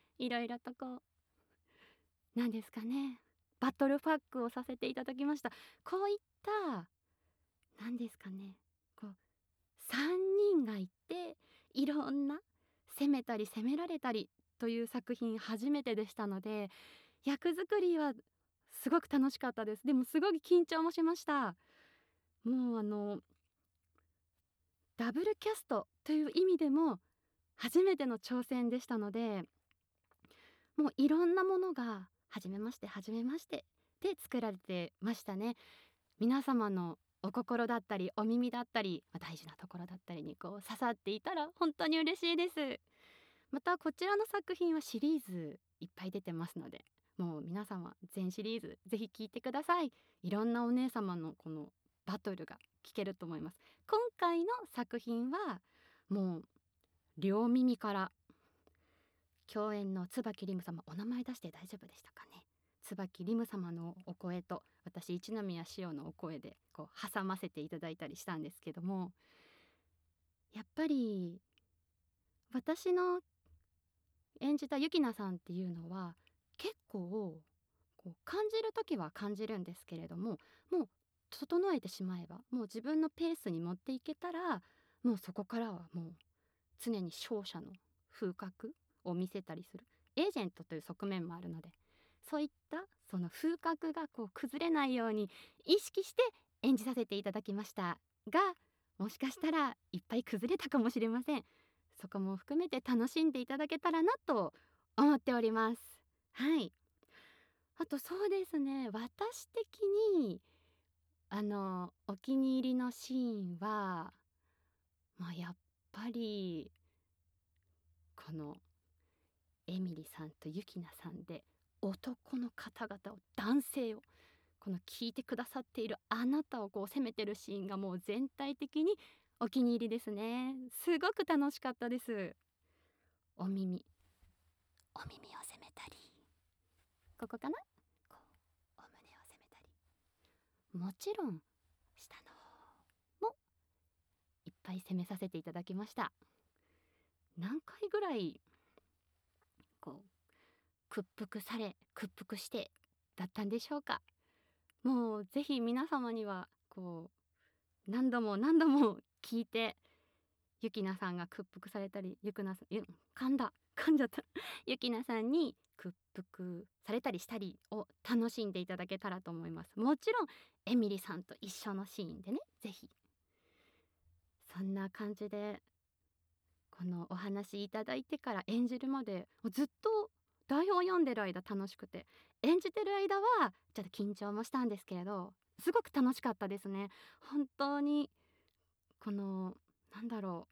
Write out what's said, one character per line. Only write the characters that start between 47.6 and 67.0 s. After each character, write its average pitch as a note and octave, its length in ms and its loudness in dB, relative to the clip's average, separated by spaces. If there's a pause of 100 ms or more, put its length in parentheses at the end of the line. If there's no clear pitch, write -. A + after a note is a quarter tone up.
様 F3+ 320 -8 (160)
全 F#3 180 -2
シ G#3 120 -4
リ A3 160 -2
ー - 20 -8
ズ - 260 -10
ぜ G3+ 120 -2
ひ G#3+ 180 -8
聞 A3 100 -8
い - 40 -10
て A#3+ 100 -8
く B3+ 120 -4
だ C#4 100 0
さ F4 200 2
い。 C4+ 100 -2 (300)
い F3 80 -4
ろ G#3 140 2
ん A#3 80 2
な A#3+ 120 2
お A#3 80 2
姉 B3+ 180 2
様 G3 260 -2
の D#3+ 180 -4
こ - 160 -12
の D3+ 220 -10 (320)
バ F#3+ 140 -4
ト G3 160 -4
ル F3 100 -8
が - 140 -12 (260)
聞 - 100 -20
け G3+ 100 -2
る F#3+ 100 -4
と F3+ 120 -12
思 D#3+ 100 -6
い D3+ 40 -8
ま D#3 120 -8
す。 - 80 -20 (300)
今 G#4+ 80 6 (200)
回 E4+ 260 4
の - 20 0 (200)
作 A#3+ 320 -4
品 A#3 320 -2
は D#4 320 -4 (480)
も F#3 280 0
う - 60 -10 (720)
両 G3 320 4
耳 B3+ 300 6
か G#3+ 160 -2
ら、 F#3+ 180 0 (1400)
共 G#3+ 220 0
演 G3+ 220 -2
の F3+ 120 -4
椿 A3 380 -6
リ F#3+ 100 -4
ム F3 80 -4
様、 E3+ 240 -10
お D#3 80 -12
名 G3+ 120 -6
前 B3 180 -2
出 B3+ 100 -8
し - 60 -16
て D#3+ 100 -10
大 F3+ 160 -16
丈 G3 160 -14
夫 - 40 -20
で - 100 -20
し - 60 -20
た - 100 -20
か - 140 -20
ね。 - 180 -20 (380)
椿 F#3+ 420 -8
リ G#3 100 2
ム A3+ 120 0
様 F3+ 260 -6
の E3+ 320 -8
お F3+ 100 -10
声 F3+ 280 -4
と - 200 -8 (220)
私 F#3 300 -8
一 F#3 180 -6
宮 F#3 320 -4
シ F#3 220 -10
オ E3+ 80 -6
の C#3+ 120 -8
お E3 60 -10
声 D#3 260 -8
で - 200 -16 (140)
こ - 220 -14
う - 180 -8